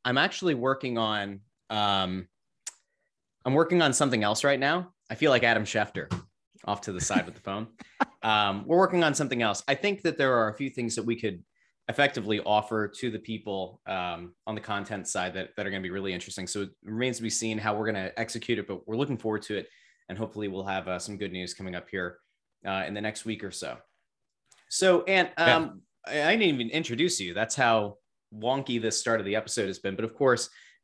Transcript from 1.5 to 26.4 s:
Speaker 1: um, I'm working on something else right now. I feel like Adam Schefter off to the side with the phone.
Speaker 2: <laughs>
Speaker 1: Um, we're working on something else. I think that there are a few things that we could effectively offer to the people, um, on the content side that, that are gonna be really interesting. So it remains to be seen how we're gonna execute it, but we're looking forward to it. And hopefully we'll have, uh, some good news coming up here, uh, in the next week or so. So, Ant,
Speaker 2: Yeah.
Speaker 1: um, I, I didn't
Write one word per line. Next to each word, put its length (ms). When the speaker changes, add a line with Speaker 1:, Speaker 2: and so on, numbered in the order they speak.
Speaker 1:
um, 580
I'm 80
working 280
on 120
something 300
else 200
right 160
now. 320
I 60
feel 160
like 120
Adam 200
Schefter 480
off 160
to 100
the 100
side 240
with 100
the 60
phone. 300
Speaker 2:
<laughs> 60
Speaker 1:
Um, 460
we're 100
working 280
on 80
something 280
else. 240
I 100
think 260
that 160
there 180
are 140
a 40
few 160
things 260
that 100
we 120
could 240
effectively 540
offer 480
to 200
the 80
people, 720
um, 460
on 100
the 60
content 460
side 280
that, 200
that 100
are 40
gonna 140
be 60
really 220
interesting. 340
So 180
it 60
remains 320
to 80
be 60
seen 280
how 180
we're 100
gonna 320
execute 420
it, 80
but 180
we're 120
looking 200
forward 260
to 140
it. 120
And 80
hopefully 320
we'll 160
have, 240
uh, 100
some 180
good 140
news 220
coming 220
up 140
here, 280
uh, 180
in 80
the 60
next 240
week 180
or 100
so. 260
So, 380
Ant, 320
Speaker 2:
Yeah. 180
Speaker 1:
um, 260
I, 180
I 120
didn't 200